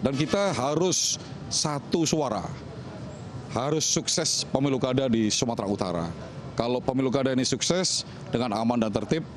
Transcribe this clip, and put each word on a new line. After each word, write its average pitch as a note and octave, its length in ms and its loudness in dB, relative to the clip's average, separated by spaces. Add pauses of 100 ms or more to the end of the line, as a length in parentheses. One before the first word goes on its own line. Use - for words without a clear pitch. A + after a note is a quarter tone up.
Dan C3+ 140 2
kita F#3 340 4
harus D3+ 640 2 (320)
satu D#3 560 0
suara, C3 400 2 (1120)
harus D3 320 0
sukses - 640 0
pemilu C3+ 320 2
kada C3 260 2
di A2+ 240 4
Sumatera A2 380 0
Utara. F#2 360 0 (540)
Kalau A#2+ 240 0
pemilu C3 300 0
kada C3+ 180 2
ini B2+ 160 2
sukses - 560 0 (300)
dengan A#2+ 180 2
aman A2+ 320 2
dan A2 80 0
tertib A2+ 320 4 (140)